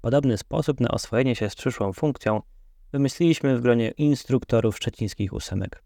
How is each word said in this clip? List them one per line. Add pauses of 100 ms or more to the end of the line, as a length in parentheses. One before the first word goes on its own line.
Podobny
sposób
na
oswojenie
się
z
przyszłą
funkcją (500)
wymyśliliśmy
w
gronie
instruktorów
szczecińskich
ósemek.